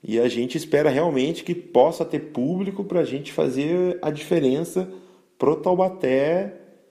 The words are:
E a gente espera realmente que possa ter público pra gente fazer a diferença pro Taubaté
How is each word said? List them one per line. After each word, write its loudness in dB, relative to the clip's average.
E -2
a 4
gente -4
espera 2
realmente 0
que -2
possa 2
ter -4
público -2
pra 0
gente -8
fazer 0
a -2
diferença 0
pro 4
Taubaté 0